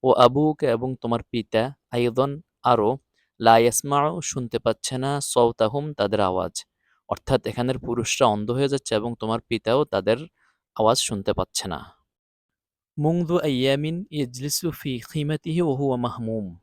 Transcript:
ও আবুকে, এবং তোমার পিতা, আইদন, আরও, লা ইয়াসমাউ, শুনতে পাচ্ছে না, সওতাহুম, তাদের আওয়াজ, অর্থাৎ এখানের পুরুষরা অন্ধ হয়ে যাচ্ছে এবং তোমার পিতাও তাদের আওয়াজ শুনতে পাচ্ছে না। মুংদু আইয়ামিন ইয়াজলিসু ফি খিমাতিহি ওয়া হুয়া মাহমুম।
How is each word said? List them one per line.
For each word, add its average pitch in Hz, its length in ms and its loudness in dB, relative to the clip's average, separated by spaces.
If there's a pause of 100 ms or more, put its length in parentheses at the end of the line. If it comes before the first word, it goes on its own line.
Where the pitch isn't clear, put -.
ও 131 40 4 (160)
আবুকে, 147 420 2 (100)
এবং 123 120 -4 (140)
তোমার 117 280 -2
পিতা, 110 320 0 (340)
আইদন, 120 360 0 (400)
আরও, 110 180 4 (500)
লা 113 140 8 (100)
ইয়াসমাউ, 143 480 0 (180)
শুনতে 120 340 -6
পাচ্ছে - 380 -2
না, 135 80 -2 (220)
সওতাহুম, 117 520 2 (140)
তাদের 104 220 0 (100)
আওয়াজ, 90 240 -2 (580)
অর্থাৎ - 280 0 (100)
এখানের 123 360 -4
পুরুষরা 120 480 0
অন্ধ 104 220 -4
হয়ে 135 160 0
যাচ্ছে 139 280 -4
এবং 117 100 -6 (100)
তোমার 110 280 -4
পিতাও 117 320 0 (120)
তাদের 104 260 2 (580)
আওয়াজ 110 220 4 (100)
শুনতে 101 300 -4
পাচ্ছে - 340 -6
না। 73 80 -8 (1160)
মুংদু 165 380 0 (120)
আইয়ামিন 139 480 0 (200)
ইয়াজলিসু 131 500 -4 (140)
ফি 139 120 -6 (160)
খিমাতিহি 151 540 -4
ওয়া 151 160 0
হুয়া 135 180 0 (100)
মাহমুম। 113 400 -4 (160)